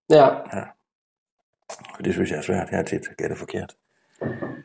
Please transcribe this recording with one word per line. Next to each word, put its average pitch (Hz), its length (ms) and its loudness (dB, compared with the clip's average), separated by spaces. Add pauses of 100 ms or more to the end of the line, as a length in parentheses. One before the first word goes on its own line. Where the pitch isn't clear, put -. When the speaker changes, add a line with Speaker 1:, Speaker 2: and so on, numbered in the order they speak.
Speaker 1:
Ja. 151 160 10
Speaker 2:
Ja. - 380 0 (1300)
Og 95 80 -6
det 92 80 2
synes 92 180 0
jeg 90 60 -4
er - 40 -6
svært. 95 280 -2
Jeg 92 100 -2
har 87 40 0
tit - 180 -4 (160)
gættet - 200 -6
forkert. - 380 -10 (880)